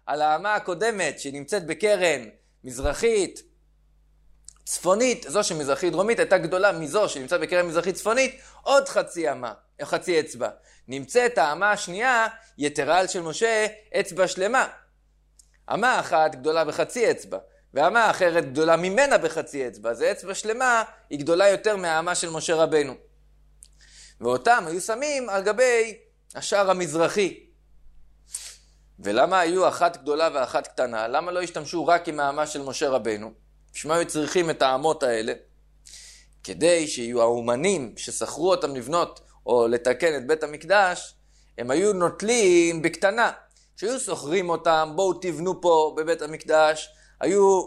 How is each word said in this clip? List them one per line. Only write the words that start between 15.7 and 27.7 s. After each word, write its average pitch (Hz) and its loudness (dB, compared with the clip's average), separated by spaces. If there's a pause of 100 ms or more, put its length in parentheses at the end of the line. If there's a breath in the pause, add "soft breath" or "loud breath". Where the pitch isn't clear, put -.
אמה 214 0
אחת 156 2
גדולה 156 0
בחצי 165 0
אצבע, 95 -4 (360 soft breath)
ואמה 190 4
אחרת 165 0
גדולה 160 4
ממנה 208 2
בחצי 143 -4
אצבע. 107 -6
זה 156 0
אצבע 190 -8
שלמה, 233 0 (280 loud breath)
היא 190 -8
גדולה 185 4
יותר 202 2
מהאמה 170 0
של 170 -4
משה 160 -2
רבינו. 151 2 (1300 loud breath)
ואותם 240 2
היו 170 -6
שמים 254 -4
על 196 -2
גבי 226 2 (360)
השער 196 0
המזרחי. 170 0 (1500 loud breath)